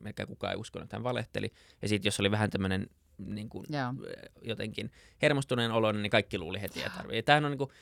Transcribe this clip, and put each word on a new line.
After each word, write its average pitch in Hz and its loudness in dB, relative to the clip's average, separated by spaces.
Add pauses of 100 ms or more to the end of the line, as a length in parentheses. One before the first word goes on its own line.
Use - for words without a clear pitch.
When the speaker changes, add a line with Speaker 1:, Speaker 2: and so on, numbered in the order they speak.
Speaker 1:
melkein 104 -8
kukaan 95 -6
ei 92 -4
uskonut, - -10
että - -8
hän 110 -4
valehteli. 113 -4 (300)
Ja 104 -2
sit 104 2
jos 101 2
oli 101 6
vähän 107 4
tämmönen 95 0 (320)
niinku, 104 -10
Speaker 2:
Joo. 135 -4 (480)
Speaker 1:
jotenkin - -6 (320)
hermostuneen 127 4
oloinen, 107 4
niin 104 -2
kaikki 107 4
luuli 92 -6
heti, - -6
että - -4
Speaker 2:
Joo. - -8
Speaker 1:
arvi-, - -6
ja 113 0
tämähän 147 6
on 143 0
niinku, 135 -4